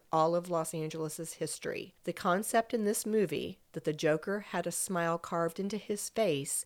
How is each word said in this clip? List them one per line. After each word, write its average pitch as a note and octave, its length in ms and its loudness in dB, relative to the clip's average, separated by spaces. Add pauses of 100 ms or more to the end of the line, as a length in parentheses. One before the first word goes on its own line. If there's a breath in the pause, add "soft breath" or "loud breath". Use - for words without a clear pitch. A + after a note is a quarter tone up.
(100)
all D#3+ 240 4
of F3 140 0
Los E3 240 0
Angeles's D#3+ 640 -6
history. - 580 -6 (120)
The F3 100 -2
concept G#3+ 580 2
in A3 120 2
this G#3 200 0
movie G3 540 0 (140)
that D#3+ 120 -10
the D#3 80 2
Joker D#3+ 580 0
had F3 180 -2
a E3+ 40 -6
smile E3+ 460 0
carved E3+ 400 0
into G3+ 180 -2
his G#3 320 -4
face D#3 580 0